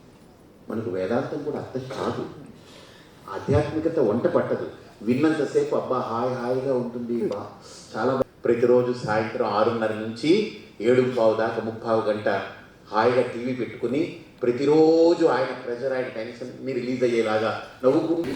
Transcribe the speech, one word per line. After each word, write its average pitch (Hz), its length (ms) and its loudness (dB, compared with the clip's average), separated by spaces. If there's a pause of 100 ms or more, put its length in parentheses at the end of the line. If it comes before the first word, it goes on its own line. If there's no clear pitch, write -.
(680)
మనకు 107 200 -4
వేదాంతం 113 540 -2
కూడా 143 140 -6
అర్థం - 240 -8 (180)
కాదు, 98 260 -4 (1080)
ఆధ్యాత్మికత - 680 0
వంట 117 280 2
పట్టదు. - 400 0 (340)
విన్నంతసేపు 143 760 2
అబ్బా 127 220 -2
హాయ్ 123 360 -2
హాయిగా 127 400 -2
ఉంటుంది, 120 520 -2
బా 101 200 -4 (520)
చాలా 123 160 0
బా-, 127 100 -2 (220)
ప్రతిరోజు 123 500 4 (100)
సాయంత్రం 110 420 -2
ఆరున్నర 110 440 0
నుంచి 117 680 0 (240)
ఏడు 127 200 4
పావు 117 340 4
దాకా 113 280 -2
ముప్పావు 110 380 -2
గంట 104 280 -2 (640)
హాయిగా 123 280 4
టీవీ 123 320 -4
పెట్టుకుని 123 640 -4 (260)
ప్రతిరోజు 160 840 6
ఆయన 131 180 4
ప్రెషర్, 123 500 -4
ఆయన 127 100 -2
టెన్షన్ 120 600 -10
ని 131 80 -4
రిలీజ్ 123 300 -2
అయ్యేలాగా 110 600 2 (220)
నవ్వుకుంటూ. 165 380 2 (120)